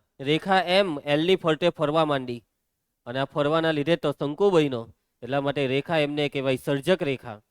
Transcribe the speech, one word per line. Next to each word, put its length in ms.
રેખા 420
એમ 380
એલની 360
ફરતે 340
ફરવા 360
માંડી 380
અને 140
આ 60
ફરવાના 460
લીધે 240
તો 160
શંકુ 380
બન્યો. 440
એટલા 180
માટે 260
રેખા 300
એમને 320
કહેવાય 260
સર્જક 480
રેખા. 480